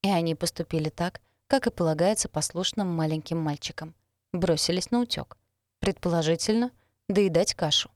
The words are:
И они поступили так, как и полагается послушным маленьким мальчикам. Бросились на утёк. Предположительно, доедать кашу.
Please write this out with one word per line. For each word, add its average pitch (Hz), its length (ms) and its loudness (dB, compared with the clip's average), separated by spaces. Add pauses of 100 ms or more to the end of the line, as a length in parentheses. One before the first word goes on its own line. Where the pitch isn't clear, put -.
И 196 60 0
они 165 260 2
поступили 160 540 -4
так, 175 320 -6 (280)
как 269 180 2
и 226 40 2
полагается 170 580 0
послушным 185 600 -4
маленьким 160 500 -2
мальчикам. 156 560 -6 (380)
Бросились 175 580 0
на 240 100 2
утёк. - 360 -6 (440)
Предположительно, 180 880 0 (380)
доедать 196 460 4
кашу. - 420 0